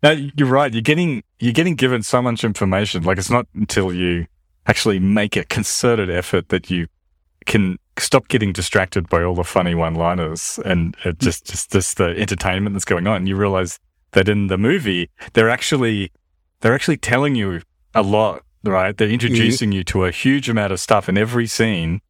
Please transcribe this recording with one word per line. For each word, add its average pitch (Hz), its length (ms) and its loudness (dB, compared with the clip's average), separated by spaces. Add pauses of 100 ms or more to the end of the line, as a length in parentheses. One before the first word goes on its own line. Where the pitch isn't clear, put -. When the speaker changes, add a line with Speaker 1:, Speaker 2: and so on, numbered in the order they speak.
Speaker 1:
No, 147 100 6
you're 143 360 0
right. 135 240 2
You're 113 80 -2
getting, 147 420 0 (180)
you're 120 120 0
getting 165 220 2
given 127 280 2
so 123 200 0
much 117 220 -2
information. 98 580 0
Like, 92 160 0
it's 95 100 -4
not 120 260 0
until 95 380 -2
you 87 340 -2 (400)
actually 110 340 2
make 104 360 2
a 98 80 -2
concerted 110 640 0
effort 90 400 -2
that - 220 -2
you 87 160 -2 (580)
can 92 340 0 (200)
stop - 300 0
getting 107 260 0
distracted 95 560 -2
by 85 120 2
all 90 120 0
the 87 100 -2
funny 87 300 0
one-liners 85 920 -2
and 87 400 0
it 85 140 -4
just, - 280 -2
just, - 260 -10
just - 260 0
the 85 200 0
entertainment 98 560 -2
that's 95 120 -4
going 90 200 0
on. 98 200 0
You 95 100 -2
realize 95 420 0 (340)
that 98 160 4
in 104 180 0
the 92 120 0
movie, 104 520 0 (240)
they're 113 160 6
actually, 113 600 -2 (480)
they're 113 140 4
actually 143 240 0
telling 135 360 0
you 98 260 -2 (340)
a 110 80 4
lot, 101 400 2 (220)
right? 95 320 0
They're 110 120 2
Speaker 2:
Mm-hmm. 107 60 0
Speaker 1:
introducing 120 580 0
you 95 120 -2
to 92 200 0
a 90 60 0
huge 131 380 0
amount 104 240 0
of 92 80 -6
stuff - 280 2
in 95 100 0
every 117 280 0
scene 101 640 -2